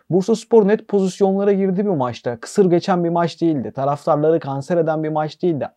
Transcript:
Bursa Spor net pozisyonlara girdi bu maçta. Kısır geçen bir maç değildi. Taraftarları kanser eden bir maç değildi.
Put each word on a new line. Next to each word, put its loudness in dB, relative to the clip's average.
Bursa 0
Spor 4
net 0
pozisyonlara 0
girdi 0
bu 0
maçta. -4
Kısır 0
geçen 0
bir 0
maç -2
değildi. 0
Taraftarları 0
kanser -4
eden 0
bir -4
maç -4
değildi. -2